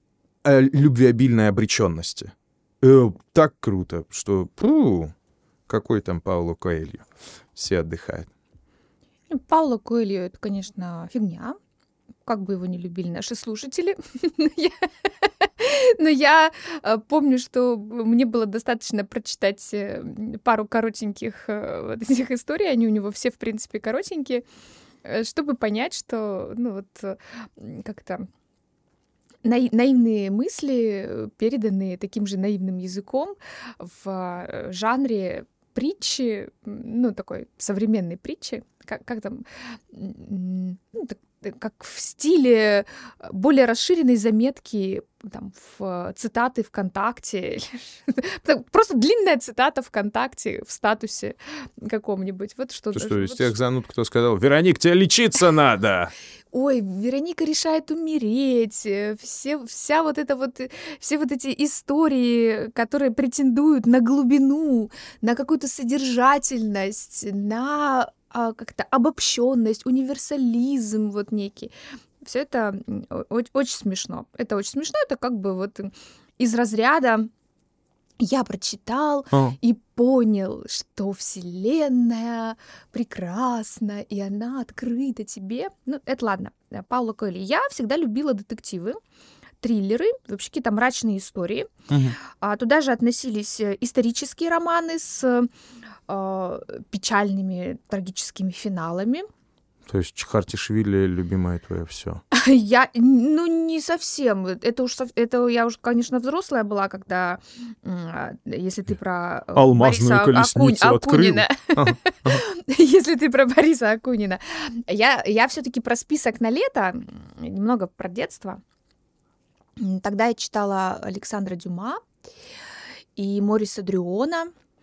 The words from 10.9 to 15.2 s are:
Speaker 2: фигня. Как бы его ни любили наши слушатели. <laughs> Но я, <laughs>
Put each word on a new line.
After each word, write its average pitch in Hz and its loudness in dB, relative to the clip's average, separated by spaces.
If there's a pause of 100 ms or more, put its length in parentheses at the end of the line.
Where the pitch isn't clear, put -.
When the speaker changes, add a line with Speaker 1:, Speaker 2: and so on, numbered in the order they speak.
Speaker 2:
фигня. 214 -6 (680)
Как 214 -4
бы 196 -4
его 180 -6
ни 180 -6
любили 175 -8
наши 170 -8
слушатели. 277 -6 (260)
<laughs> 320 -2
Но 311 2
я, 339 0
<laughs> 466 2